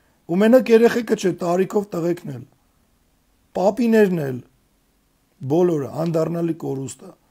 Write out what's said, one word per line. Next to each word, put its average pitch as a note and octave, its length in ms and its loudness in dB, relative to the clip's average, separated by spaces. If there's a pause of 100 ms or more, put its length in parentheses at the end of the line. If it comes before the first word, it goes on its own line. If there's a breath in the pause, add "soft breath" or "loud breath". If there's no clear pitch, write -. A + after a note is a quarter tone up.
(280)
Ու E3+ 120 -2
մենակ A3+ 320 4
երեխեքը A3+ 440 4
չէ, F#3 180 -2
տարիքով F#3 520 -2
տղեկն E3+ 480 -6
էլ, A#2+ 80 -14 (1120)
պապիներն G3+ 640 2
էլ, C3 200 -6 (1000)
բոլորը D3+ 520 0
անդառնալի E3 640 -2
կորուստ C3+ 480 -10
է։ F#3 80 -20 (180 soft breath)